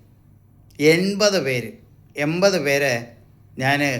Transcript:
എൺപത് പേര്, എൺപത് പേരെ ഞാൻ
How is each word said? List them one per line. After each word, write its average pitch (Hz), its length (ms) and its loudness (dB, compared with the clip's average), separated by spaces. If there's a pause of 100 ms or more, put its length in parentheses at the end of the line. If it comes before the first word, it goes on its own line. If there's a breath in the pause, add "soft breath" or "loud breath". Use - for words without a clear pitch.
(920)
എൺപത് 196 520 0
പേര്, 131 260 -4 (460)
എൺപത് 175 500 0
പേരെ 139 280 0 (640)
ഞാൻ 139 220 0 (200)